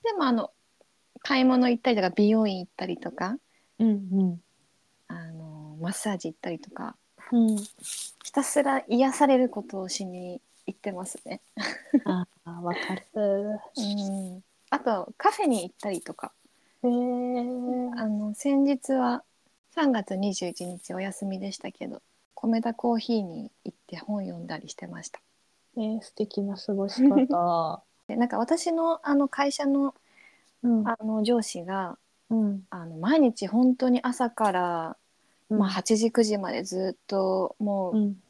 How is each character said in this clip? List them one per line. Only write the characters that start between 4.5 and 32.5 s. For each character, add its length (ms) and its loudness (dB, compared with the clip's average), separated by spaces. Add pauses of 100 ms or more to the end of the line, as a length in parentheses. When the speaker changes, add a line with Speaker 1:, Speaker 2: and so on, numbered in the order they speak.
Speaker 1:
あ 240 -12
の、 500 -16
マ 80 -4
ッ 40 -4
サ 180 -4
ー 60 -2
ジ 120 -6
行 60 -10
っ 40 -20
た 120 -8
り 80 -6
と 100 -18
か、 260 -12 (360)
Speaker 2:
う 60 4
ん。 200 6
Speaker 1:
ひ 760 -12
た 120 0
す 180 0
ら 260 0
癒 240 4
さ 140 4
れ 140 6
る 100 4
こ 140 -8
と 160 -8
を 100 -8
し 160 -6
に 340 -10 (280)
行 80 -10
っ 40 -20
て 120 -6
ま 160 -8
す 180 -14
ね。 160 -12 (640)
Speaker 2:
あ、 220 0 (180)
あ、 60 -14 (100)
わ 140 -2
か 200 -4
る。 80 -12 (120)
Speaker 1:
う 680 -2 (560)
ん。 60 -18 (260)
あ 100 -2
と、 380 -2
カ 140 4
フ 120 -4
ェ 40 2
に 160 2
行 80 -10
っ 40 -20
た 140 -8
り 120 -4
と 120 -14
か。 180 -12 (520)
Speaker 2:
へ 40 2
ー。 1120 -2
Speaker 1:
あ 80 -2
の、 280 -2
先 280 2
日 280 0
は、 320 0 (480)
三 200 2
月 260 0
二 160 0
十 140 -4
一 180 -8
日 280 -12
お 60 -6
休 260 -6
み 140 -6
で 120 -8
し 60 -12
た 140 -10
け 160 -12
ど、 140 -12 (320)
コ 140 -4
メ 120 4
ダ 140 -2
コ 200 0
ー 40 2
ヒ 220 0
ー 20 0
に 300 -10 (120)
行 100 -10
っ 40 -20 (100)
て 100 -12
本 260 -6
読 160 -8
ん 80 -12
だ 100 -8
り 100 -14
し 60 -16
て 140 -14
ま 160 -12
し 60 -14
た。 120 -18 (560)
Speaker 2:
え 40 -2
ー、 200 -2
素 140 -20
敵 260 -2
な 160 -4
過 160 -4
ご 160 0
し 180 6
方。 760 4 (120)
Speaker 1:
<laughs> 120 -20
で、 80 -6
な 100 4
ん 40 -4
か 100 -2
私 320 0
の、 320 0
あ 100 0
の、 140 4
会 240 0
社 140 -4
の、 280 2 (680)
Speaker 2:
う 40 2
ん。 200 2
Speaker 1:
あ 140 0
の、 220 -2
上 180 2
司 220 -8
が、 340 -6 (320)
Speaker 2:
う 60 2
ん。 340 0